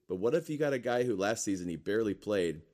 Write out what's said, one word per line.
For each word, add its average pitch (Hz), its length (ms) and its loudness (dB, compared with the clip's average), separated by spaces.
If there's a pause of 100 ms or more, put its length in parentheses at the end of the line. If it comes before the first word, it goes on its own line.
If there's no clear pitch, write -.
but 95 100 -4
what 117 180 2
if 165 120 -2
you 151 120 -4
got 147 140 2
a 127 60 -2
guy 120 240 2
who 123 120 0
last 101 280 0
season 90 240 -2
he 82 100 -4
barely 101 360 0
played, 87 480 0 (120)